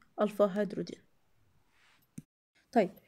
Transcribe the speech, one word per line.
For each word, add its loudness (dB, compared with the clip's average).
الفا 2
هيدروجين. -6
طيب، 4